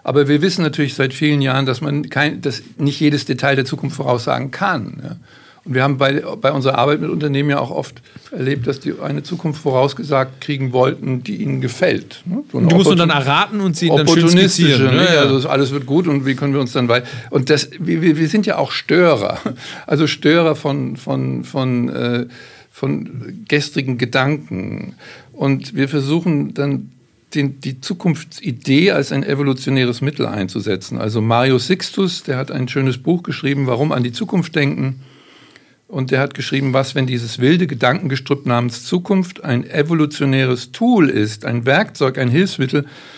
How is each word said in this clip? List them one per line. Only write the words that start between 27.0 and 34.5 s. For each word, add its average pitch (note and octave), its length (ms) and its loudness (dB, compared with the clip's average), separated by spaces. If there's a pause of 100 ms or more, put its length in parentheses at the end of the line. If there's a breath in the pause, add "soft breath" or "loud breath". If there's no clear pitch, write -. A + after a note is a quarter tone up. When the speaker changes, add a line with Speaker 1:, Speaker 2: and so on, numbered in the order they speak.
Speaker 1:
den, C#3 260 -2
die C3+ 200 -8
Zukunftsidee E3 1080 0
als C#3+ 200 0
ein C#3 120 -2
evolutionäres C3+ 800 0
Mittel C3+ 240 -2
einzusetzen. G2+ 720 -4
Also A2 240 -2
Mario A#2+ 380 4
Sixtus, F3+ 640 -2
der C3 140 -4
hat C3 140 -6
ein C3 160 -4
schönes C3 300 0
Buch F3 240 0
geschrieben, C#3 460 -2
Warum B2+ 240 2
an B2 120 0
die A#2+ 80 -2
Zukunft F3 440 -2